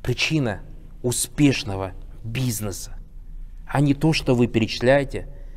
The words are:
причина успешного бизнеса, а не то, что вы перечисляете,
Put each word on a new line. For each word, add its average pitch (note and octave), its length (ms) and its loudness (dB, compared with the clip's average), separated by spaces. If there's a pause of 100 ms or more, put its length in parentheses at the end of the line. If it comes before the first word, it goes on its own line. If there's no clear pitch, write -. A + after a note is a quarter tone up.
причина B2 560 0 (420)
успешного A2+ 920 2 (280)
бизнеса, A2+ 760 -4 (680)
а C3+ 140 0
не C#3+ 140 6
то, D#3+ 180 4
что C3+ 240 2
вы A#2+ 100 6
перечисляете, A#2 800 2 (300)